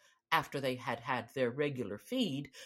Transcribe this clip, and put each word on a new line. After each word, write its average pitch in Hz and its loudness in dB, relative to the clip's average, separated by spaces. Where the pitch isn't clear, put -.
after 151 2
they 127 2
had 123 -2
had 123 0
their 127 4
regular 123 -2
feed 165 -2